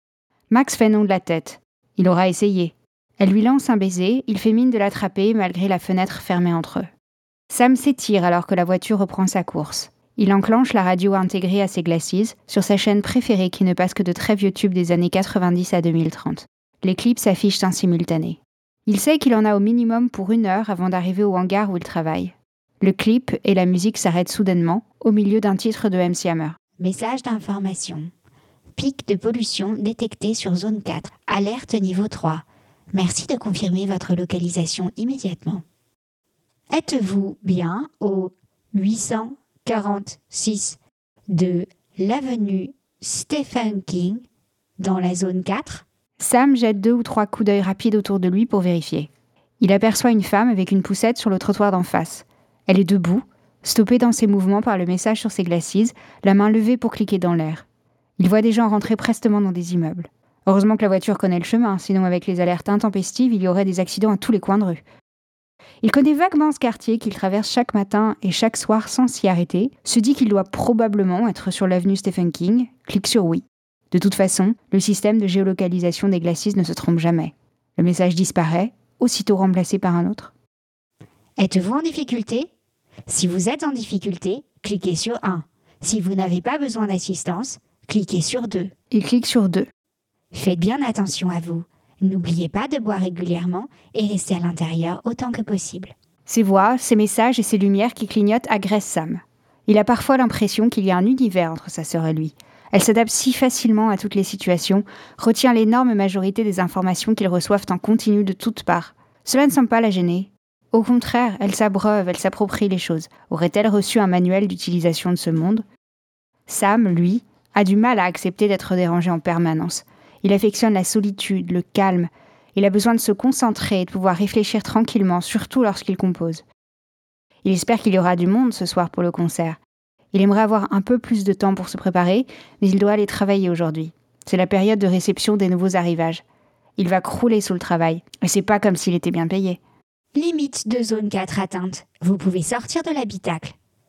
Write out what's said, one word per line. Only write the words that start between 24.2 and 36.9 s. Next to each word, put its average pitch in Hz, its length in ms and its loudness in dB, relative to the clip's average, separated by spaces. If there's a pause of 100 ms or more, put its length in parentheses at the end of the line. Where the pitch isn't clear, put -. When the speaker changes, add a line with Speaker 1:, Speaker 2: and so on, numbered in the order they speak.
Speaker 1:
soudainement, 180 540 0 (140)
au 226 120 2
milieu 208 300 2
d'un 202 140 2
titre 220 340 -2
de 185 80 0
M 180 160 0
C 175 160 -4
Hammer. 160 220 -4 (280)
Speaker 2:
Message 226 420 -4
d'information. 196 800 -6 (720)
Pic - 320 -6
de 202 80 0
pollution 220 560 -4
détecté 214 600 -4
sur 185 200 -4
zone 202 280 -4
quatre. 165 280 -10 (160)
Alerte 202 480 -2
niveau 190 320 0
trois. 160 380 -4 (480)
Merci 185 340 -2
de 285 80 -2
confirmer 196 520 -4
votre 185 280 -2
localisation 175 840 -4
immédiatement. 208 680 -6 (1120)
Êtes-vous 202 680 -2